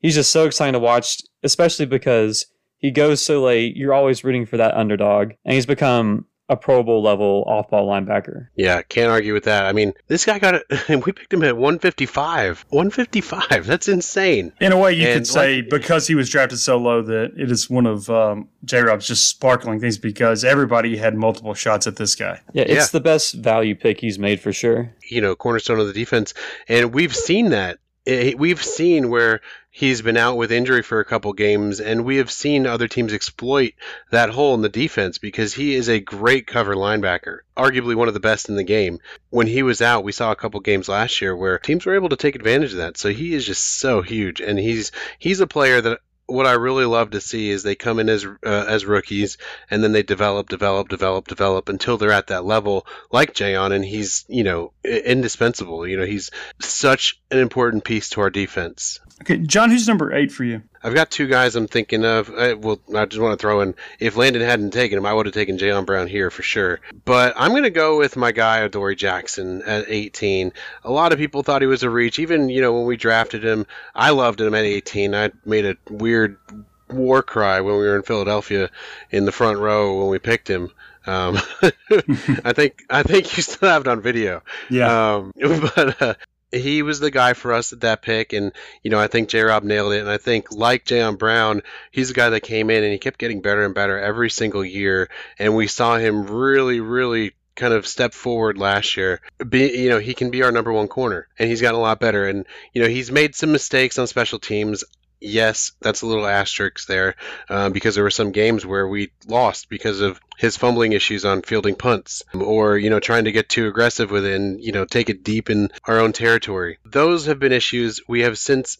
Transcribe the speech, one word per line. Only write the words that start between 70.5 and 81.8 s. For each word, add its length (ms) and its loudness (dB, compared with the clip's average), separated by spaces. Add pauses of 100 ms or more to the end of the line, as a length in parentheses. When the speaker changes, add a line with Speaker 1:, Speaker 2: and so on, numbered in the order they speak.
Speaker 2:
A 80 -6
lot 200 2
of 60 0
people 240 -4
thought 200 0
he 40 2
was 160 2
a 80 -2
reach. 300 0
Even, 280 0
you 120 -2
know, 140 2
when 120 0
we 100 0
drafted 480 0
him, 220 0 (260)
I 180 4
loved 300 2
him 140 0
at 100 2
eighteen. 520 -2
I 160 0 (120)
made 220 0
a 100 -2 (140)
weird 460 0 (520)
war 360 2
cry 360 0
when 140 0
we 120 2
were 100 2
in 80 -2
Philadelphia 640 -2 (400)
in 140 0
the 80 0
front 260 0
row 400 0
when 120 0
we 100 -2
picked 280 -2
him. 220 -4 (360)
Um, 320 -2 (120)
<laughs> 120 -4 (840)